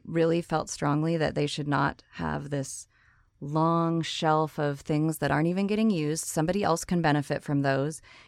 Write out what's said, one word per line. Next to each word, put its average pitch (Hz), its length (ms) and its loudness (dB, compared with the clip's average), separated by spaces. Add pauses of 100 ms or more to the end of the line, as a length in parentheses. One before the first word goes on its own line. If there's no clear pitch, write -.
really 165 360 2
felt - 280 -2
strongly 151 480 0
that 147 180 0
they 147 120 0
should 147 200 -6
not 143 360 0 (100)
have 151 360 -6
this - 380 -8 (520)
long 165 640 2
shelf 156 560 0
of 147 220 -2
things 156 380 0
that 143 120 0
aren't 147 200 2
even 196 180 0
getting 220 220 2
used. 156 360 -2
Somebody 180 380 0
else 165 220 0
can 175 160 0
benefit 147 420 0
from 143 180 0
those. 139 400 0 (260)